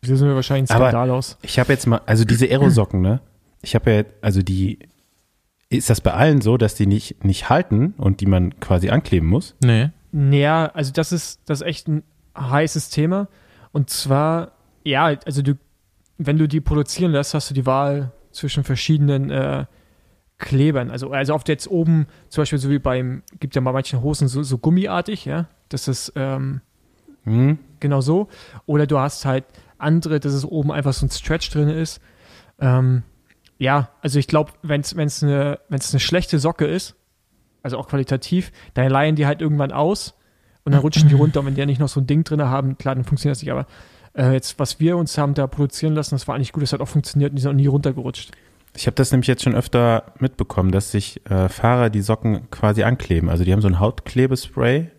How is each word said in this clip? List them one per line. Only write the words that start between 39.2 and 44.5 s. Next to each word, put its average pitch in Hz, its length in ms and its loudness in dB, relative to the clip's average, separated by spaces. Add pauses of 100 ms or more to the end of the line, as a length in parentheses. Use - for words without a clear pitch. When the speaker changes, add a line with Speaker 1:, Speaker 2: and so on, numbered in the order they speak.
Speaker 1:
halt 147 160 0
irgendwann 147 300 0
aus 170 420 -2 (500)
und 143 80 -2
dann 143 80 6
rutschen 156 280 6
die 147 60 8
Speaker 3:
<clears throat> - 20 6
Speaker 1:
runter. 143 240 4
Und 139 60 -4
wenn 135 80 -2
die 139 60 -4
ja 139 60 -2
nicht 139 140 -2
noch 143 80 0
so 139 120 -4
ein 131 60 -2
Ding 143 180 2
drin 151 180 -2
haben, 135 360 -2
klar, 135 160 -4
dann 127 100 -2
funktioniert 143 320 -2
das - 60 -12
nicht, 147 100 -8
aber, 131 140 -6 (480)
äh, 131 180 2
jetzt, - 280 -4